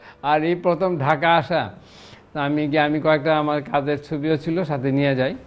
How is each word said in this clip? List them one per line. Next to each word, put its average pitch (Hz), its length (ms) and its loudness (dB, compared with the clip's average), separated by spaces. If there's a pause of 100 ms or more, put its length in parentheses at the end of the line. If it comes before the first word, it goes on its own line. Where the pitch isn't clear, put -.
(220)
আর 151 220 2
এই 175 120 0
প্রথম 175 420 0
ঢাকা 151 380 2
আসা। 143 380 -2 (600)
তা 151 100 -4
আমি 147 240 -2
গিয়ে, 151 140 2
আমি 147 200 0
কয়েকটা 156 360 2
আমার 151 240 0
কাজের 143 420 -2
ছবিও 156 340 -2
ছিল, 165 260 -4
সাথে 139 280 -2
নিয়ে 139 240 2
যাই। 131 200 -2 (100)